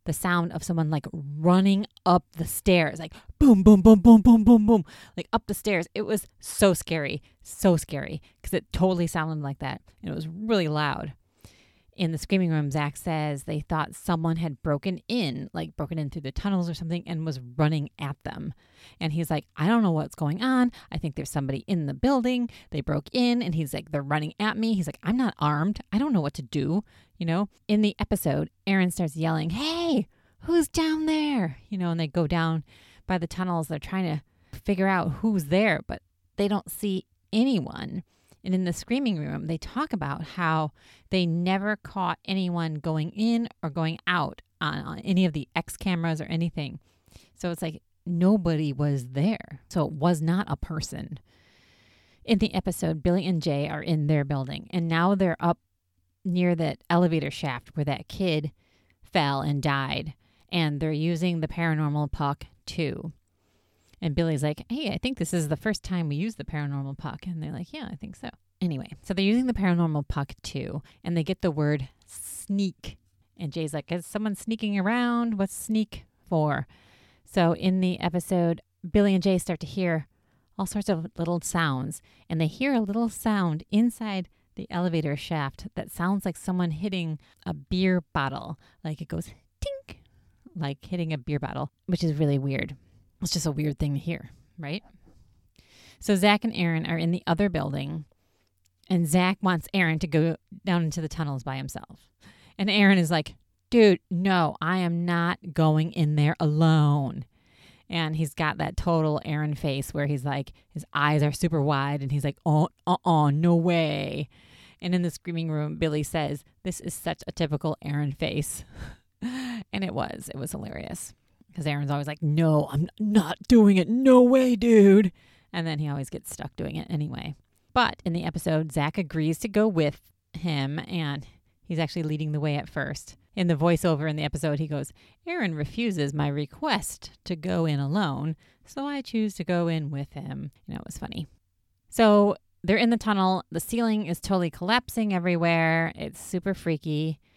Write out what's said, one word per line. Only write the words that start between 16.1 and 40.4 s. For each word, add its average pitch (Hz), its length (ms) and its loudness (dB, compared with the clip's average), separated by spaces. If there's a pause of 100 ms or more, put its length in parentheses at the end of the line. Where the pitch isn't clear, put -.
the 135 100 -8
tunnels 185 360 -2
or 170 40 -6
something, 170 340 -6
and 160 180 -6
was 135 140 -4
running 143 580 0
at 143 260 -8
them. 156 300 -8 (460)
And 160 140 -4
he's 160 160 -2
like, 151 260 -2
"I 151 120 0
don't 233 140 4
know 185 120 4
what's 151 200 -2
going 160 300 -4
on. 254 300 2 (180)
I - 60 -6
think 151 180 -6
there's 147 140 -8
somebody 135 380 -4
in 170 180 0
the 139 80 -4
building. 247 560 0 (220)
They 147 100 -4
broke 151 320 -2
in." 240 280 2
And 170 140 -2
he's 156 180 -2
like, - 180 -10
"They're 143 120 -4
running 151 380 -2
at 214 160 -2
me." 226 160 0
He's 180 140 0
like, - 160 -10
"I'm 226 120 0
not 247 240 0
armed. 151 400 0 (140)
I 202 40 0
don't 285 140 0
know 202 80 2
what 139 140 -2
to - 80 -10
do." 147 420 -2 (340)
You 165 100 -6
know, 180 200 0 (220)
in 214 120 4
the 208 160 2
episode, 151 520 0 (180)
Aaron 190 240 2
starts 160 240 -4
yelling, 160 360 -2
"Hey, 320 580 -2 (300)
who's 330 280 2
down 320 380 0
there?" 294 540 0 (100)
You 202 80 -6
know, 175 140 0
and 165 80 -2
they 160 80 -2
go 160 200 0
down 165 380 0 (420)
by 185 100 0
the 170 80 -4
tunnels. 175 440 -4
They're 147 100 -6
trying 190 240 -4
to 156 180 -2 (300)
figure 190 360 0
out 180 340 0
who's 202 240 0
there, 185 420 2
but - 140 -8 (340)
they 202 140 0
don't 208 200 -2
see 190 360 -4 (260)
anyone. 220 720 0 (400)
And 185 100 -2
in 185 100 2
the 175 100 -2
screaming 240 440 -2
room, 147 300 -6
they 160 100 -4
talk - 340 -6
about 143 320 -6
how 160 480 -2 (380)